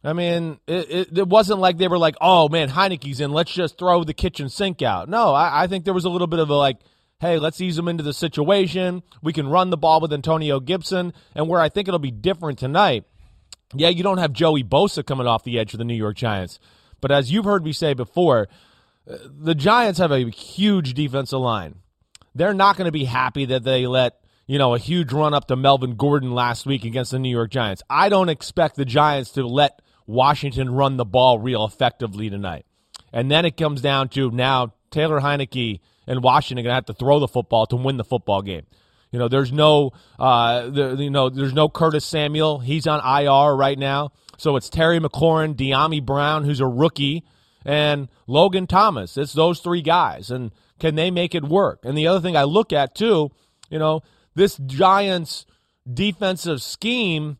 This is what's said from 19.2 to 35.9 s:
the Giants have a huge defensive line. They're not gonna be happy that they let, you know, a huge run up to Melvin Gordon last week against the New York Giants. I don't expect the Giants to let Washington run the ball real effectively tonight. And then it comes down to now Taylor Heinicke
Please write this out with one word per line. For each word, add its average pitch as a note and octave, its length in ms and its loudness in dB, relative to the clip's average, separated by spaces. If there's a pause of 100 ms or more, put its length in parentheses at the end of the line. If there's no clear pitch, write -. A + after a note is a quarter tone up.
the D3+ 300 -4
Giants G3 440 2
have E3+ 120 2
a B2+ 180 0
huge F3 680 -2
defensive C3+ 440 -4
line. G#2+ 360 -4 (600)
They're F3+ 180 0
not G3 220 4
gonna F3 160 -2
be D3 140 -4
happy B2+ 400 -2
that B2+ 180 -2
they B2+ 240 0
let, B2+ 320 0 (280)
you C#3 100 -2
know, B2+ 180 4
a A#2+ 40 -2
huge D#3 340 -2
run D3+ 200 0
up C#3+ 140 -2
to C3 80 0
Melvin C3 400 2
Gordon C3+ 380 0
last A#2+ 320 -2
week C3+ 180 -4
against A#2 280 -6
the B2+ 80 -4
New C3 100 -4
York A#2 220 -2
Giants. G#2+ 380 -4
I E3+ 200 4
don't F#3+ 180 2
expect - 480 -2
the C#3 80 -4
Giants C#3 480 0
to C3 160 -4
let C3+ 320 2 (260)
Washington C3 640 0
run C3+ 280 0
the A#2+ 80 -2
ball B2 340 4
real A#2 240 -2
effectively A2 680 -4
tonight. G2 360 -8 (480)
And B2+ 180 -2
then E3 140 2
it D#3+ 100 -2
comes D3 260 -4
down C3+ 280 -2
to C3+ 220 -2
now B2+ 420 -2 (180)
Taylor D#3 300 0
Heinicke B2+ 580 -4 (280)